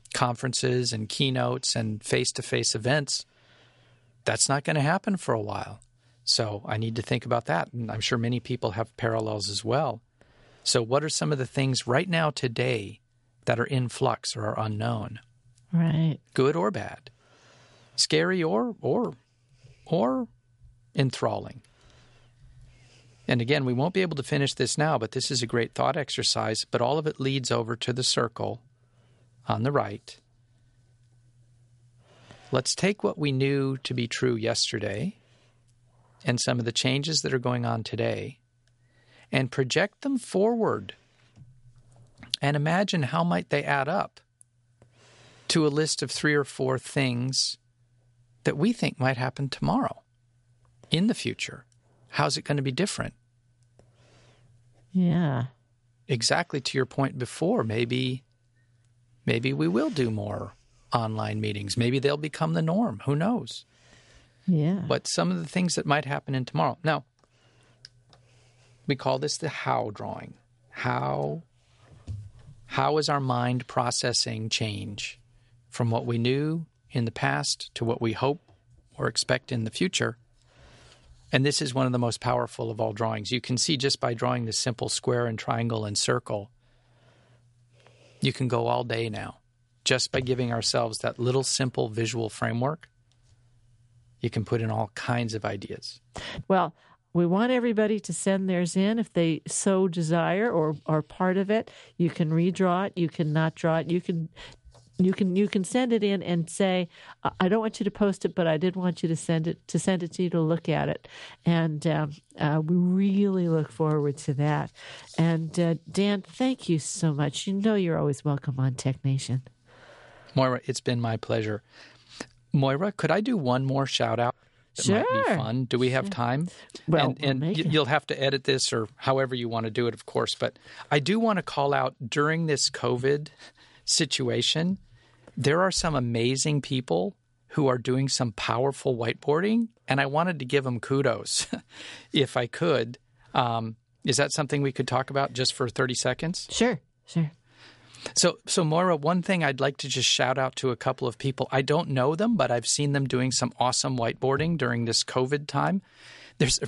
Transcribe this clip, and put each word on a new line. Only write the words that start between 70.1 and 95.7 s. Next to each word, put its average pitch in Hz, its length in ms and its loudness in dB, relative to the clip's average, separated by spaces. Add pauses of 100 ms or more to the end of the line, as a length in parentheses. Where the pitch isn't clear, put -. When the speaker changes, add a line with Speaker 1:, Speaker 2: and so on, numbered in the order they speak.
Speaker 1:
How 139 720 -2 (1200)
how 143 320 0
is 147 100 0
our 143 120 2
mind 123 460 0
processing 120 800 -2
change 104 720 -6 (520)
from 117 200 0
what 120 160 0
we 117 120 -2
knew 147 480 0 (240)
in 120 140 -2
the 117 80 -4
past - 640 -2
to 120 100 -4
what 117 180 -2
we 113 100 0
hope 135 300 0 (560)
or 135 80 -2
expect - 460 -2
in 113 120 -2
the 110 60 -4
future? 127 480 0 (1120)
And 135 120 6
this 143 180 2
is 131 120 -4
one 131 120 2
of 123 60 0
the 123 60 2
most 120 220 0
powerful 120 500 -2
of 110 100 -4
all 110 120 0
drawings. 107 400 -4
You 120 80 0
can 127 160 -2
see 151 200 2
just 131 240 0
by 123 140 0
drawing 123 300 0
this 110 140 -4
simple 123 300 -2
square 120 380 0
and 113 120 -4
triangle 117 460 -2
and 104 120 -4
circle, 120 540 -2 (1700)
you 135 120 0
can 127 160 -2
go 117 180 0
all 120 180 2
day 117 240 -2
now, 104 300 -10 (460)
just - 280 2
by 135 80 0
giving 123 320 0
ourselves 113 460 0
that 117 200 -4
little 127 240 2
simple 127 460 0
visual 113 420 -2
framework. 120 580 -2 (1300)
You 120 100 0
can 107 140 -2
put 117 160 0
in 110 100 -2
all 110 240 -2
kinds 120 400 -2
of 107 100 -4
ideas. - 560 -8 (480)